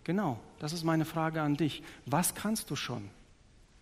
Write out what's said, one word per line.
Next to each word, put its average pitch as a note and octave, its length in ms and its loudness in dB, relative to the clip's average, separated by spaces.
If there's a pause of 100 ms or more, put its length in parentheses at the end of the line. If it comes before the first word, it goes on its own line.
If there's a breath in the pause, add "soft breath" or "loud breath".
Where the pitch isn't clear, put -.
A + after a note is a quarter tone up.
Genau, E3 340 0 (200)
das D3+ 140 -4
ist E3+ 100 -6
meine D#3+ 220 4
Frage D#3+ 360 0
an D3 160 2
dich. D#3 260 0 (220 loud breath)
Was D3+ 280 2
kannst - 380 -2
du C#3+ 40 -4
schon? G#2+ 340 -6 (720)